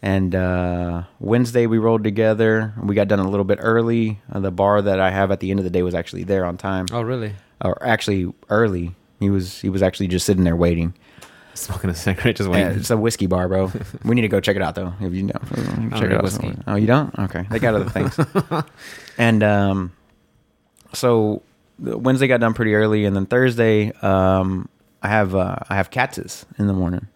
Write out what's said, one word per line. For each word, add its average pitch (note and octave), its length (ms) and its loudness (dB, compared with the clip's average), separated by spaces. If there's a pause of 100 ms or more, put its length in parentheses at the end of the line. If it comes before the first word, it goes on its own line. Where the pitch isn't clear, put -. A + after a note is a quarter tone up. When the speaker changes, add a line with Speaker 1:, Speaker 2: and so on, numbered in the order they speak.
Speaker 1:
And, F#2+ 320 0
uh, F2+ 680 -2 (160)
Wednesday A#2 480 0
we A2+ 120 2
rolled A2+ 260 2
together. A2 680 2 (100)
We G#2 120 0
got G2+ 140 2
done G#2 100 2
a F#2+ 100 0
little G2+ 160 0
bit G2 160 0
early. A2+ 580 0 (140)
Uh, G2 80 -4
the F#2+ 100 -2
bar G2 300 4
that G2 180 2
I F#2+ 120 4
have G2 200 2
at G2 100 -2
the F#2+ 100 -2
end G2 100 2
of F#2+ 40 -2
the F#2 60 -4
day F2+ 120 0
was F2+ 120 -2
actually F2+ 300 -6
there F#2+ 220 0
on F2 100 -4
time. F#2+ 340 -4
Speaker 2:
Oh, A#2 120 -4
really? A2+ 300 -6 (300)
Speaker 1:
Or F#2 140 0 (100)
actually G2+ 460 0 (160)
early. F#2 460 0 (260)
He G2+ 80 0
was, F#2+ 320 -2
he G2+ 80 -4
was F#2+ 140 0
actually F#2+ 260 0
just F2+ 160 0
sitting F#2 200 4
there E2+ 120 2
waiting. E2+ 380 2 (580)
Speaker 2:
Smoking - 380 -6
a E2+ 40 -4
cigarette, F#2+ 420 -2
just G2 120 -4
Speaker 1:
Yeah, F2+ 60 0 (140)
Speaker 2:
waiting. G#2 100 -2
Speaker 1:
it's F#2 120 -6
a A#2 60 2
whiskey A2 300 0
bar, F2+ 200 0
bro. F#2+ 240 0 (180)
Speaker 2:
<laughs> - 160 -16
Speaker 1:
We A2+ 100 2
need B2 80 4
to G#2+ 60 2
go G2 120 2
check G2 160 0
it F#2+ 60 -2
out, E2+ 120 -4
though, F2+ 260 -8
if F#2 120 -6
you F#2+ 120 -4
know. G2+ 80 -4 (220)
Check - 120 -4
Speaker 2:
don't A2+ 260 -4
Speaker 1:
it A2+ 60 -4
Speaker 2:
drink A2+ 160 0
Speaker 1:
out. A2 80 2
Speaker 2:
whiskey. G2 320 -4 (120)
Speaker 1:
Oh, G2+ 100 -2
you G#2+ 100 2
don't? C3 320 2
Okay. F#2 320 -4
They A2+ 80 -2
got A2+ 160 2
other G2 160 0
things. - 280 -2
Speaker 2:
<laughs> D#3+ 460 -2 (540)
Speaker 1:
And, A2+ 240 4
um, G2 500 2 (1000)
so A2 480 2 (360)
the A#2 200 -6
Wednesday C3 280 2
got B2 140 4
done A2+ 140 2
pretty A2 200 0
early, G#2+ 300 4
and G2 100 2
then G2 120 0
Thursday, A2+ 760 2
um, F#2+ 680 2 (360)
I G2+ 60 -2
have, G2+ 260 2
uh, F#2 220 0 (120)
I G2 80 -4
have F#2+ 140 -2
Katz's - 560 -6 (120)
in G#2 100 2
the G2 40 2
morning. F2+ 440 -2